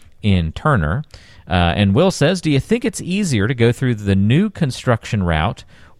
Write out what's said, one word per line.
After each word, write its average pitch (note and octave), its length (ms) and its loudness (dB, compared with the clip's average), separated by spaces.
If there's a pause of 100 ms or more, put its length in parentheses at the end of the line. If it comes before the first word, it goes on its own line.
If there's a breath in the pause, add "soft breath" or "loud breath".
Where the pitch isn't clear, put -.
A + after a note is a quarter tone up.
(220 soft breath)
in F2+ 300 2
Turner. A2+ 520 0 (440 loud breath)
Uh, F2 280 2
and G2 160 2
Will E3+ 200 4
says, F3 280 0
"Do D#3 120 -2
you C3+ 80 2
think A#3+ 240 -2
it's A3 160 -6
easier D#3 480 -2
to C#3 60 -2
go A#2 180 2
through B2 240 -2
the G2+ 180 0
new B2 340 2
construction A#2+ 760 -2
route E2 400 -2 (360 soft breath)